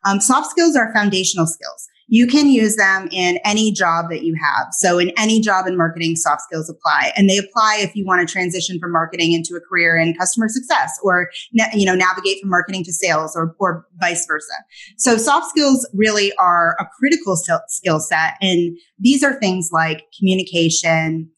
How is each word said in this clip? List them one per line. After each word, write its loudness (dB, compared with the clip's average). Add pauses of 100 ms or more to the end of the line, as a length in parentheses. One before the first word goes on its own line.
um, 2
soft 0
skills 2
are 0
foundational 0
skills. -12 (180)
You 6
can 4
use 4
them 2
in 0
any 2
job 0
that -8
you -2
have. -2
So 2
in 0
any 2
job 0
in -4
marketing, -2
soft -2
skills -8
apply. -2
And 4
they 2
apply 0
if -4
you -6
want 2
to -10
transition -6
from -6
marketing 0
into -2
a -10
career 0
in 0
customer -2
success -2 (100)
or, 0 (240)
na-, 2
you 2
know, 2
navigate 0
from -6
marketing -2
to -10
sales -2
or, -4
or -4 (120)
vice -2
versa. -6 (460)
So 2
soft 0
skills 2
really 2
are 2
a -4 (140)
critical 0
sil-, -2
skill -2
set. -2
And 0 (220)
these 4
are 0
things -2
like -2 (140)
communication 0